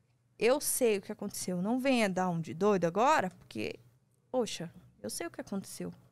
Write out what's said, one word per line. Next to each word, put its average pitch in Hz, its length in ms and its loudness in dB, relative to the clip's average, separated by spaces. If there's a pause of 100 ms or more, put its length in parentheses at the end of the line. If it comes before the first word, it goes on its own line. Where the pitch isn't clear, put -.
(380)
Eu 254 220 4
sei 226 380 2
o 196 40 -6
que - 80 -14
aconteceu. 208 500 -6
Não 226 200 0
venha 247 280 4
dar 185 200 0
um 170 120 0
de - 140 -6
doido 190 300 4
agora, 202 440 2 (100)
porque, - 360 -8 (560)
poxa, 196 420 -4 (300)
eu 214 80 -8
sei 339 160 -8
o 339 60 -8
que - 80 -14
aconteceu." 190 520 -10 (200)